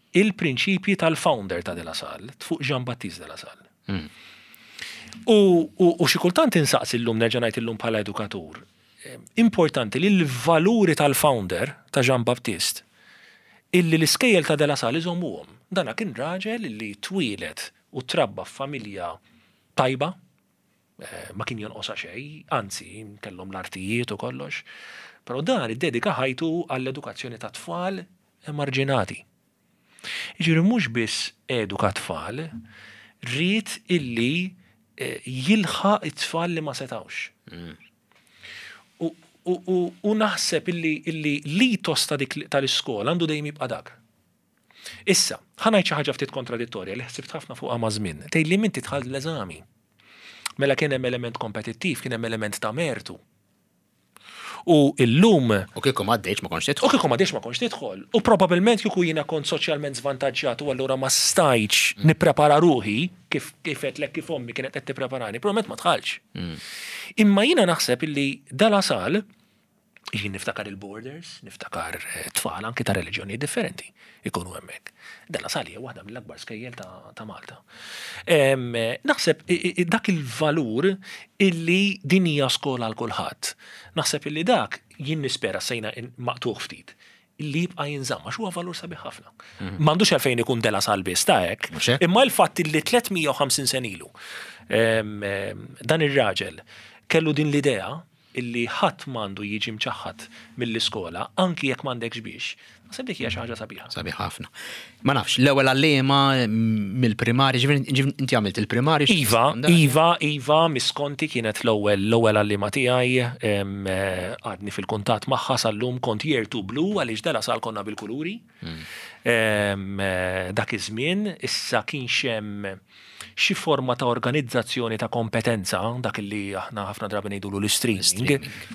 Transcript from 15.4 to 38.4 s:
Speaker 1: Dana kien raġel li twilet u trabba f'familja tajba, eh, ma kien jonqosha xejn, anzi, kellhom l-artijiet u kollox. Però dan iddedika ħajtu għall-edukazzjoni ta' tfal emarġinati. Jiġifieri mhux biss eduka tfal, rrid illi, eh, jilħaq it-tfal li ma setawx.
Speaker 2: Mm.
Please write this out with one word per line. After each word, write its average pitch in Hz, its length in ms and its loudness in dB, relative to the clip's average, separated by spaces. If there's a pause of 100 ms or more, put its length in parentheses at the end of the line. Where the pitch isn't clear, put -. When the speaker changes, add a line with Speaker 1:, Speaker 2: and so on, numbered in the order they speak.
Speaker 1:
Dana 165 300 -4
kien 185 180 -6
raġel 190 540 -6
li 107 280 -8
twilet 120 720 -4 (180)
u 131 160 -10
trabba 104 420 -2
f'familja 104 640 -10 (640)
tajba, 131 320 0 (880)
eh, - 320 -14
ma 98 140 -8
kien 117 140 -6
jonqosha 107 360 -10
xejn, 143 520 -14
anzi, 107 560 -6 (140)
kellhom 95 340 -14
l-artijiet 98 600 -4
u 101 60 -6
kollox. 131 460 -8 (560)
Però 127 220 -6
dan 165 280 0
iddedika 127 440 -2
ħajtu 131 360 -2 (140)
għall-edukazzjoni 131 760 -8
ta' 110 120 -12
tfal 180 500 -6 (440)
emarġinati. 139 720 -2 (1120)
Jiġifieri 165 320 2
mhux 208 240 2
biss 113 420 -4 (120)
eduka 104 500 0
tfal, 104 540 -8 (720)
rrid 175 640 -2
illi, 147 680 0 (460)
eh, 131 240 -8
jilħaq 170 840 2
it-tfal 165 460 -4
li 160 100 -4
ma 147 120 -6
setawx. 120 560 -10 (160)
Speaker 2:
Mm. 82 320 -14 (1200)